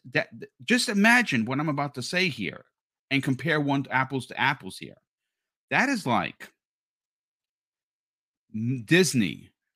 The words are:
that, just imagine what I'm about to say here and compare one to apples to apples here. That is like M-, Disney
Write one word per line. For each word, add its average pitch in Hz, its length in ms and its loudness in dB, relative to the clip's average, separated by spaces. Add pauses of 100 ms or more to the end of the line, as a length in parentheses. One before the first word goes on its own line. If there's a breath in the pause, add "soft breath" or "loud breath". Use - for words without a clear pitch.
(120)
that, - 160 -2 (360)
just 240 240 2
imagine 214 560 4
what 131 140 -2
I'm 156 100 -2
about 143 280 -4
to 127 60 -8
say 180 260 -2
here 107 380 -8 (440)
and 135 100 2
compare 143 400 0
one 139 220 0
to - 100 -12
apples 131 360 -2
to - 120 -8
apples 190 380 -2
here. 50 200 -16 (720)
That 196 180 2
is 240 180 -4
like 101 460 -2 (2000)
M-, 117 320 -4
Disney 117 640 2 (260)